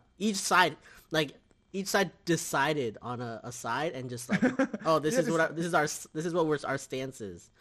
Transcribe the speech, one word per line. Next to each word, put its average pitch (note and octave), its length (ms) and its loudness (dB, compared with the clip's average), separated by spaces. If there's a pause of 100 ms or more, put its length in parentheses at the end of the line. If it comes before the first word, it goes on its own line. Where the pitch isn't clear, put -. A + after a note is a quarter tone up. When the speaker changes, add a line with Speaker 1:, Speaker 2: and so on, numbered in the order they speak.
(180)
Speaker 1:
each G3+ 200 0
side, F3 380 4 (360)
like, D#3 220 0 (380)
each F#3+ 160 -4
side G3 240 2 (140)
decided D3 760 0
on A#2+ 200 -8
a, A2+ 220 -8
a A#2+ 80 -10
side B2+ 420 -4
and B2+ 160 -8
just, A#2+ 200 -8
like, A3 120 2
Speaker 2:
<laughs> B3+ 440 0
Speaker 1:
"Oh, D#3+ 140 4
this D#3 160 2
Speaker 2:
Yeah, B3+ 60 4
Speaker 1:
is B3 80 -2
what E3+ 80 2
Speaker 2:
this - 20 4
Speaker 1:
our, D#3+ 140 2
this E3 120 -4
is E3+ 80 -2
our D#3+ 100 4
s-, - 300 -6
this D#3 120 -4
is E3+ 80 -2
what E3+ 140 2
we're, D3+ 180 0
our C3+ 140 -2
stance C3 420 -8
is." F2+ 280 -12 (120)